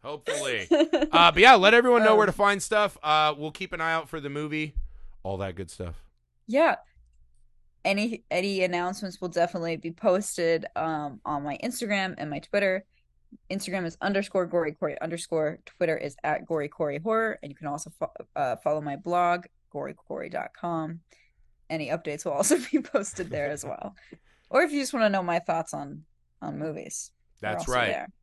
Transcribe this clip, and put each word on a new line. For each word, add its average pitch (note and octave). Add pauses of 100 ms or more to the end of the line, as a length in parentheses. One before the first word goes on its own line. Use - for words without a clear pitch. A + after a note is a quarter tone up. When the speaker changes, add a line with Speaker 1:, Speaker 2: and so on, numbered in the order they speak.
Speaker 1:
Hopefully. D3
Speaker 2:
<laughs> D#4 (340)
Speaker 1:
Uh, E3+
but D3+
yeah, B3
let G3
everyone A#3+
know G#3+
where G#3+
Speaker 2:
Um, F3+
Speaker 1:
to -
find G3+
stuff. G#3
Uh, D3+
we'll D3+
keep F#3
an E3
eye D#3+
out D#3+
for D#3+
the C#3+
movie. D3+ (500)
All F#2+
that F#2+
good F2+
stuff. E2+ (420)
Speaker 2:
Yeah. C4+ (1080)
Any, G#3
any F#3+
announcements F3+
will F3+
definitely E3+
be E3
posted, E3+ (100)
um, D3+
on C#3+
my C#3+
Instagram G3+
and D3+
my D3
Twitter. G3 (680)
Instagram F#3+
is E3
underscore G3
Gory E3+
Corey D3+
underscore. E3
Twitter D#3+
is -
at D3+
Gory D3+
Corey D3
Horror. A3
And D3
you C3+
can D3+
also D3 (100)
fo-, - (240)
uh, B2+
follow D3+
my C#3+
blog, F3 (260)
gory C#3
corey -
dot -
com. E3 (680)
Any D3+
updates D3+
will E3
also G3+
<laughs> -
be D4+
posted G3+
there C#3+
as D3
well. - (160)
Speaker 1:
<laughs> - (320)
Speaker 2:
Or C#4
if D#4
you C#4+
just C4
wanna A3+
know G3
my F3
thoughts E3
on, D3 (360)
on D3
movies, - (300)
they're G#2+
Speaker 1:
That's E3+
Speaker 2:
also B2
Speaker 1:
right. A2+
Speaker 2:
there. D2 (160)